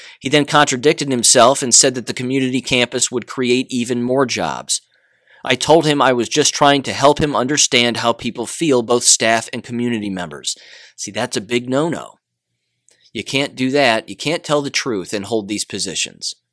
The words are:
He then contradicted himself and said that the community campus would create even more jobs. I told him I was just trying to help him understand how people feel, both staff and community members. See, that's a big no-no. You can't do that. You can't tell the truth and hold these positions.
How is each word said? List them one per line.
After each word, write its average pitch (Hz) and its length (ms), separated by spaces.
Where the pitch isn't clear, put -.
He - 80
then 143 160
contradicted 147 680
himself 127 540
and 120 100
said 131 220
that 120 100
the 113 80
community 131 480
campus 123 480
would 120 180
create 127 420
even 120 340
more 127 220
jobs. 80 560
I 131 120
told 151 300
him 143 160
I 131 100
was 117 160
just - 260
trying 143 300
to 110 80
help 139 280
him 147 140
understand 120 640
how 117 140
people 113 340
feel, 131 380
both 120 200
staff 113 500
and 117 100
community 117 460
members. 80 480
See, - 120
that's 110 260
a 110 40
big 120 280
no-no. 127 460
You 107 100
can't 139 320
do 127 160
that. 123 380
You 98 80
can't 170 260
tell 147 180
the 139 80
truth 104 440
and 101 100
hold 107 240
these 104 160
positions. - 720